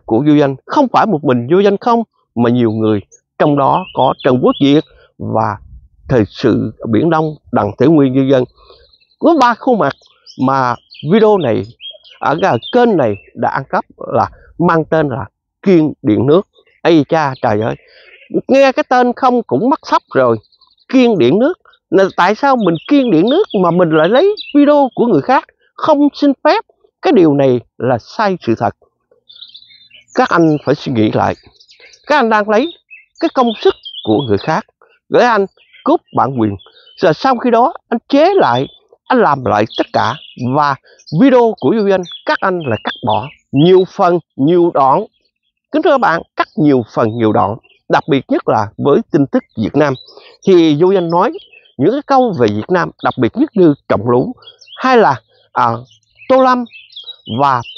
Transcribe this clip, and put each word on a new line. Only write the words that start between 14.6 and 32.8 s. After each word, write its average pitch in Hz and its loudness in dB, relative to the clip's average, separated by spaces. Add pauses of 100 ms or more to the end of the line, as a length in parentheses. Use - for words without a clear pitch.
tên 160 -2
là 110 -10 (360)
Kiên 160 2 (100)
Điện 107 0
Nước. 165 2 (340)
Ây 170 2
cha, 147 -2
trời 107 0
ơi, 123 -4 (760)
nghe 269 2
cái 294 -4
tên 247 0
không 247 0
cũng 220 -2
mắc 311 -2
sốc 311 -2 (120)
rồi. 123 2 (560)
Kiên 233 2
Điện 131 2
Nước, 294 -2 (320)
là 190 2 (120)
tại 185 2
sao 269 0
mình 208 0 (140)
Kiên 277 2
Điện 175 2
Nước 359 0 (140)
mà 170 2
mình 170 2
lại 156 2
lấy 349 2 (200)
video 285 4
của 233 -2
người 170 0
khác, 269 0 (300)
không 285 0
xin 285 0 (120)
phép? 370 0 (380)
Cái 370 0
điều 165 4
này 135 0 (180)
là 123 -2
sai 202 -4
sự - -2
thật. 104 -4 (1400)
Các 247 0
anh 160 2
phải 131 0
suy 147 -8
nghĩ 110 0
lại. 98 0 (720)
Các 294 0
anh 240 2
đang 214 0
lấy 247 0 (480)